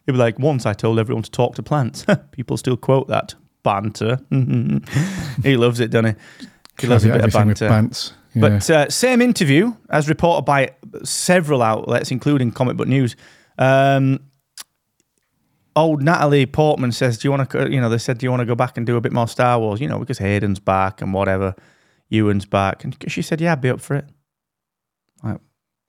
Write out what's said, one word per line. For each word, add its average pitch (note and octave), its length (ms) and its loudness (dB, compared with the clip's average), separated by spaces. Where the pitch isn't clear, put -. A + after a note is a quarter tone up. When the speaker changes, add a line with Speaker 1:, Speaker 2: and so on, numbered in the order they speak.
Speaker 1:
he'll C#3 100 -2
be B2+ 40 2
like, A#2 220 2
"Once C3+ 260 0
I G#2+ 80 0
told A2+ 240 0
everyone A2+ 240 -2
to - 80 -16
talk - 240 -2
to - 80 -10
plants." C#3 420 -4
<laughs> - 140 -20
People C3 240 -6
still B2+ 200 -2
quote C3+ 320 0
that. - 260 -4
Banter. A2 600 -2
<laughs> - 60 -20
He C3+ 140 4
loves A#2 240 2
it, A2+ 120 -2
doesn't A2+ 240 2
he? - 300 -20
He B2+ 80 -4
loves A2+ 160 4
a A2 40 6
Speaker 2:
Caveat G#2+ 140 4
Speaker 1:
bit A2+ 60 2
of G#2 80 2
Speaker 2:
everything G#2 120 4
with G#2 120 0
Speaker 1:
banter. G#2+ 80 0
Speaker 2:
bants. A2 440 0
Speaker 1:
But, G#2 320 2
Speaker 2:
Yeah. D#3 120 4
Speaker 1:
uh, C#3+ 100 0
same A#3+ 320 2
interview, G#3 520 2
as D3+ 200 0
reported D#3 360 0
by C#3 280 0
several D3 580 0
outlets, A2 480 -2
including C3 400 0
Comic B2 260 -2
Book G2 120 -4
News. B2+ 260 2
Um, C3+ 640 2
old D#3 260 2
Natalie C#3+ 440 2
Portman C#3 460 0
says, A#2+ 260 -2
"Do - 100 -4
you - 20 2
wanna C3+ 160 0
co-," C3+ 200 -2
you C3+ 140 0
know, A#2+ 80 0
they A#2 100 0
said, A#2+ 200 -4
"Do B2+ 80 -4
you B2+ 60 0
wanna B2 120 -2
go A#2 120 -2
back B2 200 -2
and A#2 80 -6
do A#2+ 120 0
a A#2 40 0
bit A2+ 120 -2
more A#2 160 0
Star B2 300 2
Wars?" G#2+ 220 -2
You D3+ 80 -4
know, G#2+ 120 -6
because A#2+ 180 -6
Hayden's G2+ 420 0
back F#2+ 400 0
and F#2+ 140 -6
whatever, F#2+ 400 0
Ewan's G#2 340 0
back. G2 400 -2
And C#3 100 -8
she E3+ 140 -6
said, E3 180 -6
"Yeah, E3+ 120 0
I'd D3 80 -2
be B2+ 100 0
up A#2 100 -4
for - 160 -6
it." C#3+ 80 -8
Like, G#2+ 180 -8